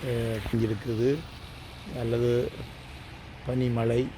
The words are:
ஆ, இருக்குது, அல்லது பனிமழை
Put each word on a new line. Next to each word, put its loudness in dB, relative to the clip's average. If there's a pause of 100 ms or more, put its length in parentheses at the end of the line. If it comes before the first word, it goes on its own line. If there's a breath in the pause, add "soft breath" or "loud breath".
ஆ, -2 (480)
இருக்குது, 4 (840)
அல்லது 2 (960)
பனிமழை 4 (100)